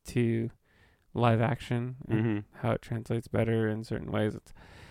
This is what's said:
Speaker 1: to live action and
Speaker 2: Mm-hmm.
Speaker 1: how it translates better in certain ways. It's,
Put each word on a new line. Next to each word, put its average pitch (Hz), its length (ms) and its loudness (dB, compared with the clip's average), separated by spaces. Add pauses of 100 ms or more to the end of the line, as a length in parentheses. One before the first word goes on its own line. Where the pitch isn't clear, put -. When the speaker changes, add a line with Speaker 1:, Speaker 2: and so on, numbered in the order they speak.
Speaker 1:
to 117 420 0 (640)
live 117 280 4
action 120 560 -2 (100)
and 110 180 2
Speaker 2:
Mm-hmm. 104 360 -2
Speaker 1:
how 117 100 2
it 113 100 0
translates 117 460 -4
better 113 400 2
in 107 160 -2
certain - 280 -6
ways. 107 240 0
It's, - 180 -16 (380)